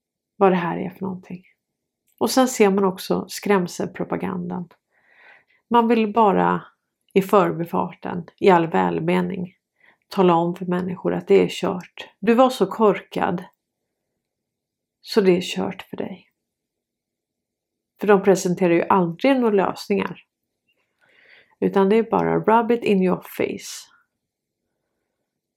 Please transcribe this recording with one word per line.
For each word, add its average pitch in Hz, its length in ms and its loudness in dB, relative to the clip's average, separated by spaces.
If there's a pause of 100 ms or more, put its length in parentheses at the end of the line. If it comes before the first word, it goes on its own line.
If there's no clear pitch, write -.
(360)
vad 196 160 4
det 185 40 2
här 170 200 -4
är 180 140 -8
för - 100 -18
någonting. 185 440 -12 (760)
Och - 120 -2
sen 262 180 2
ser 214 220 2
man 196 140 2
också 185 440 -4
skrämselpropagandan. 180 1400 -4 (1000)
Man 233 200 2
vill 220 240 0
bara 180 500 2 (500)
i 196 100 2
förbifarten, 175 1040 -2 (120)
i 196 120 4
all 170 160 4
välmening, 180 920 -4 (520)
tala 180 260 2
om 170 220 -2
för 185 100 -12
människor 180 480 -4
att 180 140 -6
det 190 140 6
är 175 60 0
kört. - 600 -8 (100)
Du 226 160 2
var 254 160 6
så 214 160 -2
korkad. 196 800 -2 (1600)
Så - 200 -2
det 185 160 4
är 180 40 0
kört 185 420 -8
för - 140 -18
dig. - 300 -12 (1700)
För 190 60 -6
de 196 160 4
presenterar 180 520 2
ju 170 140 2
aldrig 196 520 2
några 226 140 2
lösningar. 190 720 -2 (1400)
Utan 190 280 2
det 208 80 4
är 226 140 0
bara 165 280 2
rub 220 320 2
it 240 140 -2
in 196 180 2
your 180 200 0
face. - 680 -10 (1700)